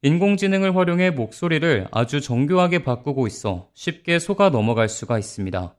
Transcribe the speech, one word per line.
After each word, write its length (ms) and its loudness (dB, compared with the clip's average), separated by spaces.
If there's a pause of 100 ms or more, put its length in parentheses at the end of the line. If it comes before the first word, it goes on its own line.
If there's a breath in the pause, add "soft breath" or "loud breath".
인공지능을 760 2
활용해 340 2
목소리를 800 0
아주 300 -2
정교하게 640 2
바꾸고 420 -2
있어 460 -8
쉽게 460 -2
속아 300 2
넘어갈 380 2
수가 320 -4
있습니다. 600 -6